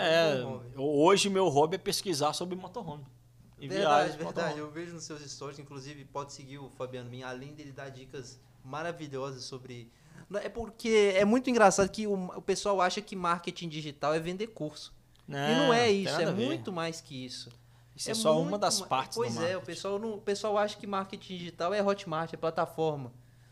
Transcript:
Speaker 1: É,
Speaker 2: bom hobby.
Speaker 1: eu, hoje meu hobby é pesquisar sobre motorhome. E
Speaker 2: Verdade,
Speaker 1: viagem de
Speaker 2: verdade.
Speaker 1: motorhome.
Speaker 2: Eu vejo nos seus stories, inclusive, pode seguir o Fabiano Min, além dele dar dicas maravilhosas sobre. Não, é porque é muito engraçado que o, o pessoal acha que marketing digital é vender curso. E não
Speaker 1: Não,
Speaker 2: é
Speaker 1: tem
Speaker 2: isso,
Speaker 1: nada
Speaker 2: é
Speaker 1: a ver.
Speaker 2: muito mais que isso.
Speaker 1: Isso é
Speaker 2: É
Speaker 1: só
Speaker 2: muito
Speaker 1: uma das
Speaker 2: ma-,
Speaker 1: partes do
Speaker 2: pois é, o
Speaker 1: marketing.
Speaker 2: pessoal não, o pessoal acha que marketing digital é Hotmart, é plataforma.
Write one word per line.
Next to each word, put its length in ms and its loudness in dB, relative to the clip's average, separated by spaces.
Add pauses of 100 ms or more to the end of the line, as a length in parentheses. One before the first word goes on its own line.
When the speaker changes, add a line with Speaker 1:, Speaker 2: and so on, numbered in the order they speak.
Speaker 1:
É, 420 6
Speaker 2:
bom 100 -4
hobby. 220 -12
Speaker 1:
eu, 80 -6
hoje 460 8
meu 200 4
hobby 280 4
é 20 -4
pesquisar 540 0
sobre 240 -4
motorhome. 480 -12 (540)
E 100 -12
Speaker 2:
Verdade, 200 2
Speaker 1:
viagem 240 6
de 120 -8
Speaker 2:
verdade. 240 -4
Speaker 1:
motorhome. 120 -6
Speaker 2:
Eu 100 -10
vejo 240 -12
nos 100 -12
seus 180 -12
stories, 360 -12
inclusive, 480 -14
pode 260 -10
seguir 260 -16
o 120 -14
Fabiano 400 -10
Min, 120 -12
além 320 -10
dele 180 -16
dar 180 -12
dicas 480 -16 (260)
maravilhosas 800 -8
sobre. 460 -14 (380)
Não, 120 -6
é 80 -8
porque 680 4
é 80 6
muito 260 4
engraçado 400 6
que 160 -6
o, 80 0 (220)
o 60 -10
pessoal 380 0
acha 200 2
que 160 -14
marketing 520 -2
digital 460 -4
é 40 2
vender 300 -4
curso. 460 -10 (340)
E 40 -12
não 60 -6 (300)
Speaker 1:
Não, 60 6
Speaker 2:
é 120 4
Speaker 1:
tem 160 2
Speaker 2:
isso, 100 -2
Speaker 1:
nada 120 0
Speaker 2:
é 20 0
Speaker 1:
a 60 0
ver. 140 0
Speaker 2:
muito 260 -6
mais 280 -6
que 240 -12
isso. 260 -14 (440)
Speaker 1:
Isso 160 -8
é 20 -2
Speaker 2:
É 20 -2
Speaker 1:
só 200 4
Speaker 2:
muito 140 2
Speaker 1:
uma 100 -2
das 220 2
Speaker 2:
ma-, 60 -10
Speaker 1:
partes 300 -2
do 60 -2
Speaker 2:
pois 140 -2
é, 20 -6
o 40 -2
Speaker 1:
marketing. 240 -2
Speaker 2:
pessoal 320 -4
não, 160 -4
o 60 -10
pessoal 380 0
acha 180 0
que 100 -14
marketing 520 -6
digital 340 -4
é 100 0
Hotmart, 500 0
é 40 -10
plataforma. 760 -2 (400)